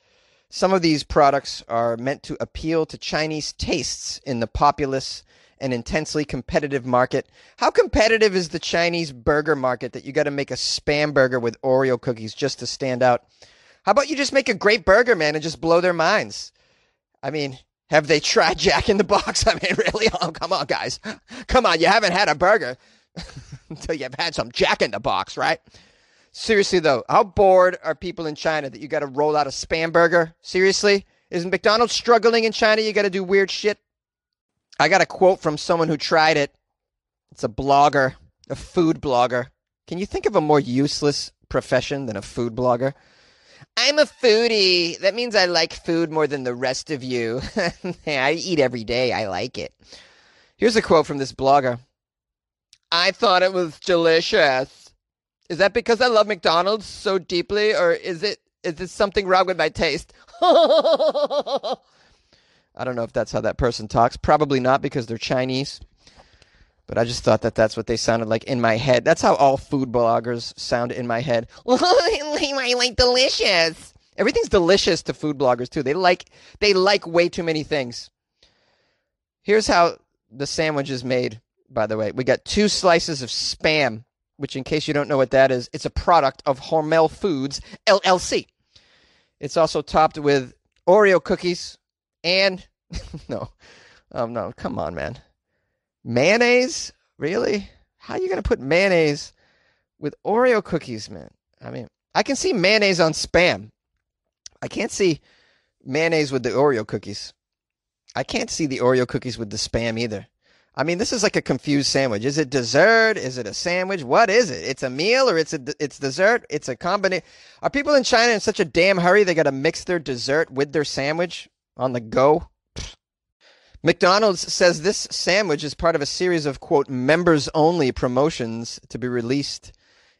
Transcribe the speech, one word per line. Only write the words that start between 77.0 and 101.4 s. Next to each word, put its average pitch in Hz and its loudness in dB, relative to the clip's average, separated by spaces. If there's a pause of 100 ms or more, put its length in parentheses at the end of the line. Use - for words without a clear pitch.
way 175 2
too 175 -6
many 156 -2
things. 131 -6 (1300)
Here's 208 0
how 175 4 (340)
the 131 -8
sandwich 147 -2
is 127 -6
made, 123 -4 (280)
by 113 -4
the 110 -4
way. 107 -4
We 117 -4
got 127 0
two 208 0
slices 170 0
of 117 -10
Spam, 135 -2 (340)
which, 139 -10
in - -8
case 151 -4
you 156 -2
don't 143 -2
know 147 -2
what 131 2
that 131 6
is, 123 -4
it's 151 -8
a 139 -6
product 151 2
of 131 0
Hormel 160 2
Foods, 139 -6 (260)
L 202 6
L 185 4
C. 180 -4 (920)
It's - -8
also 156 2
topped 156 0
with 143 0 (340)
Oreo 190 6
cookies - -4 (460)
and, 185 0 (320)
<laughs> - -16
no, 120 -10 (600)
um, 120 -6
no, 110 -8
come - -8
on, 85 -6
man. 76 -10 (840)
Mayonnaise? 233 0 (240)
Really? 202 -4 (280)
How - -12
are - -6
you 370 -4
gonna 381 -6
put - -2
mayonnaise 160 0 (640)
with 143 -8 (100)
Oreo 226 2
cookies, 123 -8
man? 80 -18 (340)